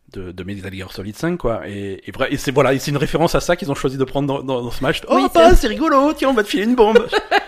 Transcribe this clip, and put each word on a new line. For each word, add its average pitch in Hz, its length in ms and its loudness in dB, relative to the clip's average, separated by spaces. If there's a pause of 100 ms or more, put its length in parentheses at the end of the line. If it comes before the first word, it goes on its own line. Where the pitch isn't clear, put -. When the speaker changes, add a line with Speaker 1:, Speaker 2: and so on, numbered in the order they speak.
(120)
Speaker 1:
de, 92 200 -12
de 90 120 -14
Metal 98 280 -12
Gear 92 200 -14
Solid 101 220 -12
cinq, 170 220 -4
quoi. 107 320 -6
Et, 101 400 -10
et - 40 -12
vrai, - 200 -4
et 143 60 0
c'est, - 120 -6
voilà, 131 220 2
et 139 60 0
c'est 143 120 -6
une 143 60 -2
référence 151 380 0
à 147 60 0
ça 175 160 0
qu'ils 175 140 -6
ont 139 40 -4
choisi 135 240 -4
de 131 60 0
prendre 139 220 -2
dans, 139 160 -4
dans, 127 200 -4
dans 120 80 -8
Smash. « - 380 -2
Oh, 302 80 2
Speaker 2:
Oui, 370 160 2
Speaker 1:
pas, 339 180 8
Speaker 2:
c'est 359 60 12
Speaker 1:
c'est 294 120 0
rigolo, 277 460 2
tiens, 277 160 0
on 269 40 0
va 220 80 2
te 208 60 -8
filer 208 160 -2
une 233 100 0
bombe. » 220 320 4 (420)